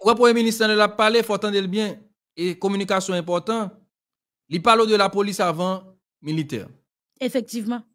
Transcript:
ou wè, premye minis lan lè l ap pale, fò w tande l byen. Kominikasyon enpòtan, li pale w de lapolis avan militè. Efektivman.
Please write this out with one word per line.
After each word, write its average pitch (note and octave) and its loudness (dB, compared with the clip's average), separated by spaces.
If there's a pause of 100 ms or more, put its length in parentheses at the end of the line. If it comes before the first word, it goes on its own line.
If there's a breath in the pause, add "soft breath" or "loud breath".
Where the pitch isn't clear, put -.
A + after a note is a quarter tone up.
ou G3+ 2
wè, A#3 4
premye A#3+ 6
minis A3+ 0
lan G#3+ 2
lè G#3 0
l G#3 6
ap G#3 -2
pale, A3 4
fò G#3 -2
w G3 -8
tande G3+ -2
l F#3+ -4
byen. G#3 -4 (640)
Kominikasyon G3 -2
enpòtan, F3 -4 (840)
li F3 -2
pale A3+ 4
w A3 0
de G#3+ 4
lapolis G3+ 0
avan F#3 -2 (380)
militè. C#3+ -6 (580)
Efektivman. A#3+ -6 (120)